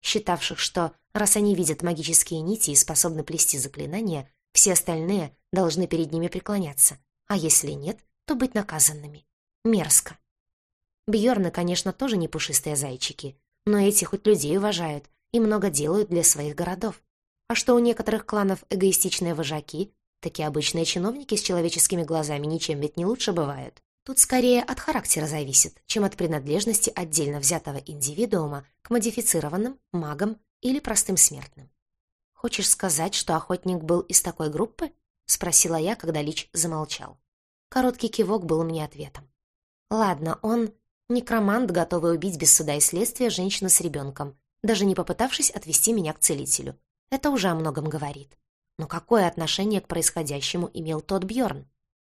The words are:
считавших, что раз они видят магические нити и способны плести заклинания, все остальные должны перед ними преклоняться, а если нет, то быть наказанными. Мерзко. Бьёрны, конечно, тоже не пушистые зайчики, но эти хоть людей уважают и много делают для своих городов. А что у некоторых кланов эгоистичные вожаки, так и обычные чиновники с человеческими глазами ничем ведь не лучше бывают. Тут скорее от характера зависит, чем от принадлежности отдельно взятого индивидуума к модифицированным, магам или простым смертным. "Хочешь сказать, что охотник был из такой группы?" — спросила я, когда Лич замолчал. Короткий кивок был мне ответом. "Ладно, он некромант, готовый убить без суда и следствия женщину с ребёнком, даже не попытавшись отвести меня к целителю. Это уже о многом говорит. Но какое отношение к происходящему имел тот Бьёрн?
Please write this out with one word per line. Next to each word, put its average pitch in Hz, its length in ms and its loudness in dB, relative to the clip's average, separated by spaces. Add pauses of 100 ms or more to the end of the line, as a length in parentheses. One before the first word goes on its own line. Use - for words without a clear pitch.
считавших, 175 560 -2
что - 340 -2 (200)
раз 214 240 2
они 208 180 4
видят 156 280 0
магические 160 580 2
нити 180 300 0
и 143 60 4
способны 156 480 2
плести - 340 0
заклинания, 147 720 -4 (220)
все - 200 6
остальные 170 640 0 (160)
должны 175 340 2
перед 160 260 0
ними 165 160 0
преклоняться, 185 720 0 (280)
а 208 100 0
если 151 360 2
нет, 143 260 -6 (260)
то 302 100 -2
быть 254 200 0
наказанными. 151 720 -4 (380)
Мерзко. 185 540 0 (880)
Бьёрны, 214 440 2
конечно, 180 420 -2
тоже 254 240 -2
не 165 120 0
пушистые 147 480 -4
зайчики, 135 600 -8 (280)
но 208 140 2
эти 202 260 4
хоть - 220 -4
людей 160 300 4
уважают 170 480 -2 (280)
и 233 80 4
много 214 300 2
делают 160 380 0
для 170 160 2
своих 147 300 2
городов. 185 480 -6 (460)
А 233 60 -2
что 240 200 4
у 240 40 8
некоторых 233 480 2
кланов 196 440 0
эгоистичные 190 640 2
вожаки, 156 580 -6 (280)
так - 180 -8
и 160 40 -2
обычные 151 420 -2
чиновники 214 520 -2
с - 60 0
человеческими 170 600 2
глазами 151 440 -2
ничем 156 340 -2
ведь 147 160 -4
не 170 100 -2
лучше 226 260 0
бывают. 139 500 -4 (220)
Тут 262 160 -2
скорее 247 420 4
от - 160 -6
характера - 480 -2
зависит, 143 600 0
чем 208 180 0
от 196 120 -2
принадлежности 160 800 0
отдельно 156 460 -4
взятого 143 380 -2
индивидуума 147 840 -4 (180)
к - 80 -10
модифицированным, 220 920 0 (120)
магам 170 460 -2 (220)
или 262 180 0
простым 202 380 0
смертным. - 520 0 (640)
"Хочешь - 380 -2
сказать, 170 440 0
что - 200 0
охотник 180 480 -2
был 170 200 2
из - 200 4
такой 160 260 -4
группы?" — 185 440 -4 (340)
спросила 170 480 2
я, 175 220 0
когда 160 260 -2
Лич 151 300 -6
замолчал. 156 640 -4 (500)
Короткий 254 400 0
кивок 202 380 0
был 165 160 2
мне 165 220 -4
ответом. 143 440 -14 (600)
"Ладно, 180 520 0
он 226 300 0 (360)
некромант, 233 640 2
готовый 170 420 2
убить 175 220 -4
без 151 180 6
суда 151 200 2
и 151 60 0
следствия 226 500 0
женщину 190 380 -2
с - 120 6
ребёнком, 139 560 -6 (260)
даже 202 220 2
не 190 100 4
попытавшись 220 560 -2
отвести 190 420 0
меня 170 200 0
к - 80 -8
целителю. 139 580 -2 (320)
Это 269 200 0
уже 202 180 0
о 165 80 0
многом 156 320 -4
говорит. 143 500 -10 (400)
Но 160 80 -6
какое 190 400 2
отношение 208 540 0
к - 80 -14
происходящему 165 840 -2
имел 160 280 -6
тот 190 240 -2
Бьёрн? 190 420 -2 (360)